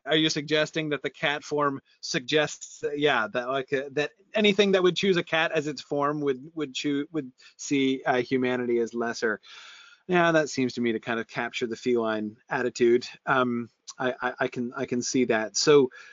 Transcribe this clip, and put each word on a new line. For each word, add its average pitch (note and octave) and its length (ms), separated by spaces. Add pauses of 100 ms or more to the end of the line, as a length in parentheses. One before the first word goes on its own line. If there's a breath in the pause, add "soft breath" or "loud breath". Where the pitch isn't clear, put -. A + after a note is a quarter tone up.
Are D3 100
you D#3 140
suggesting D3+ 600
that C#3+ 120
the C#3 80
cat D3 340
form C#3+ 380 (200)
suggests, D3 800
that, D3 180
yeah, C3 340
that, B2 160
like, C3+ 240
uh, C#3 200
that D3 180 (240)
anything G3+ 380
that F#3 100
would F3+ 120
choose F#3+ 220
a E3 60
cat D#3+ 280
as D#3 140
its D3 160
form D3 400
would, C#3 320
would D3 220
choo-, C#3+ 360
would C#3 200 (260 soft breath)
see, C3+ 480
uh, B2+ 160
humanity B2 560
as A2+ 160
lesser? A#2 480 (680 loud breath)
Yeah, E3+ 240
that D#3 180
seems B2+ 240
to B2 80
me A#2+ 100
to A2 80
kind A#2 200
of A2 80
capture A#2+ 400
the A2 80
feline A2 600 (140)
attitude. B2 560 (220)
Um, B2 420 (300)
I, B2+ 200
I, B2+ 200
I C3 80
can, B2 280
I C3+ 100
can A#2+ 180
see B2+ 220
that. A2 300
So, C#3+ 360 (220 loud breath)